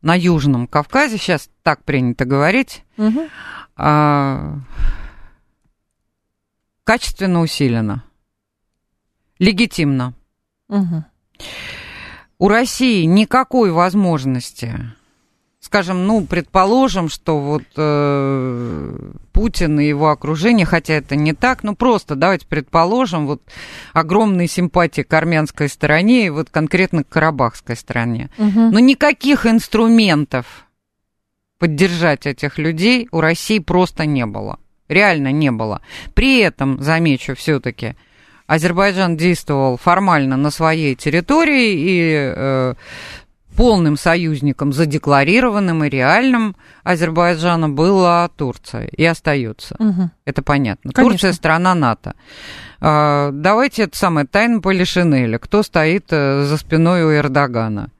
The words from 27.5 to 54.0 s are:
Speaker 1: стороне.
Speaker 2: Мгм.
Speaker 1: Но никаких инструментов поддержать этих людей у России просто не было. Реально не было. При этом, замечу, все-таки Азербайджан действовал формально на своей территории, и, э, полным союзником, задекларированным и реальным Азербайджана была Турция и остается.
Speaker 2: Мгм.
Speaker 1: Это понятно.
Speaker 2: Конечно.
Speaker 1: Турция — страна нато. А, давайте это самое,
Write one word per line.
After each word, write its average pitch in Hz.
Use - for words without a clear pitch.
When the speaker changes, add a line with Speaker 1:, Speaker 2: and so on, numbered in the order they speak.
Speaker 1:
стороне. 117
Speaker 2:
Мгм. 220
Speaker 1:
Но 214
никаких 269
инструментов 220
поддержать 165
этих 143
людей 170
у 165
России 165
просто 175
не 135
было. 104
Реально 160
не 147
было. 110
При 262
этом, 139
замечу, 147
все-таки 123
Азербайджан 175
действовал 147
формально 175
на 143
своей 160
территории, 254
и, 170
э, 131
полным 180
союзником, 147
задекларированным 160
и 147
реальным 202
Азербайджана 170
была 170
Турция -
и -
остается. 143
Speaker 2:
Мгм. 185
Speaker 1:
Это 135
понятно. 135
Speaker 2:
Конечно. 240
Speaker 1:
Турция — 185
страна 175
нато. 127
А, 147
давайте 208
это -
самое, 160